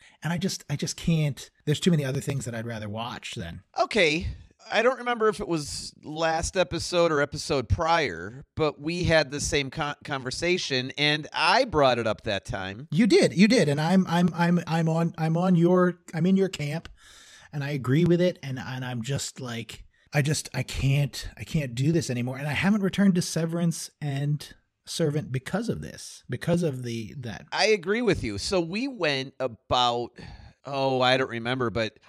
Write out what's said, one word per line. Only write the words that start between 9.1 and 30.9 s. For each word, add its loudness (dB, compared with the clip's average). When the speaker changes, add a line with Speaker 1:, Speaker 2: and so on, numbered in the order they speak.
Speaker 2:
the -6
same 0
con-, -4
conversation, -2
and 2
I 4
brought 4
it -2
up -4
that -2
time. -8
Speaker 1:
You 4
did, 4
you 8
did, 4
and 2
I'm, 4
I'm, 4
I'm, 2
I'm 0
on, 0
I'm 0
on 2
your, 4
I'm 0
in 6
your 2
camp, -8
and -6
I -6
agree 2
with 4
it, 0
and, -8
and -8
I'm -8
just -6
like, -10
I 2
just, -2
I -4
can't, 0
I -12
can't -4
do 2
this 0
anymore, -4
and -6
I -4
haven't 2
returned 4
to 2
Severance -2
and -4
Servant -2
because -4
of -4
this, -16
because 0
of -4
the, -8
that. -12
Speaker 2:
I 2
agree 2
with 2
you. -4
So 0
we -4
went -4
about, 0
oh, 0